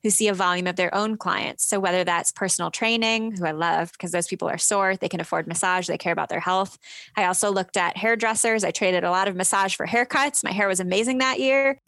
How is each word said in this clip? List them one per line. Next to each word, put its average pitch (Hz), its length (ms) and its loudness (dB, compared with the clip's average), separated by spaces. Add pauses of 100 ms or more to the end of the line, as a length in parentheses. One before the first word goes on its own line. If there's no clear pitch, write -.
who 220 60 0
see 208 200 4
a 202 60 2
volume 180 320 0
of 180 100 -2
their 180 180 0
own 214 240 0
clients. - 480 -2
So 202 120 0
whether 185 260 2
that's 170 280 0
personal 175 380 -2
training, 226 680 0
who 175 80 -2
I 160 60 0
love 165 420 0
because 170 200 -8
those 175 140 0
people 175 220 -4
are - 100 -2
sore, 190 380 2
they - 140 -4
can 175 100 -6
afford 165 260 -4
massage, 180 420 -2
they 165 100 -2
care 170 140 -2
about 165 160 -2
their - 120 -4
health. 185 380 -2 (380)
I 208 80 2
also 214 260 2
looked 190 260 -2
at 175 200 0
hairdressers. 220 680 0
I 170 60 0
traded 180 320 0
a 175 80 0
lot 190 180 2
of 185 80 -4
massage 190 380 2
for - 120 -4
haircuts. 269 580 0
My 202 80 -2
hair 202 160 2
was 185 120 0
amazing 220 380 0
that 262 220 2
year. 269 480 2